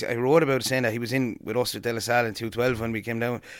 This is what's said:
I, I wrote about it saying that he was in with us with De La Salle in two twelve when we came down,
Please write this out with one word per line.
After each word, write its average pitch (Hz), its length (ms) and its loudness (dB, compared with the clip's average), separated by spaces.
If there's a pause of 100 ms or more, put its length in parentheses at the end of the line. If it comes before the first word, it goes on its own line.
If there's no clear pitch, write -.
I, - 40 -2
I - 20 0
wrote 135 280 6
about 135 180 2
it 113 40 -6
saying 131 180 0
that 110 100 2
he 120 60 -2
was 117 140 -4
in 131 300 0
with 110 140 -6
us 123 160 0
with 104 100 -8
De 117 100 -2
La 113 60 -4
Salle 120 260 2
in 110 80 -4
two 117 160 -6
twelve 117 300 0
when 117 120 -2
we 110 100 -2
came 117 180 -4
down, 120 220 -2 (180)